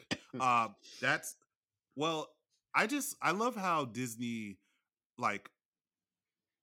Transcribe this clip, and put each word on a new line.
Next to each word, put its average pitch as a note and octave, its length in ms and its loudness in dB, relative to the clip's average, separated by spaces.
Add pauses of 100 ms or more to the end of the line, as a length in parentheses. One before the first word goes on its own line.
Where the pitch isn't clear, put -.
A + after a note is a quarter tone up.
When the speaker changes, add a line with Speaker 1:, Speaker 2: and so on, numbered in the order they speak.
(320)
Speaker 1:
<laughs> B2+ 80 -8
Speaker 2:
Uh, A#2+ 280 4 (320)
that's, C#3+ 360 0 (600)
well, D#3 380 -2 (400)
I F3+ 120 6
just, C4+ 360 -4
I D3+ 100 4
love A3+ 240 0
how F3 280 2
Disney, A2+ 720 -6 (600)
like, G#2+ 320 -2 (1120)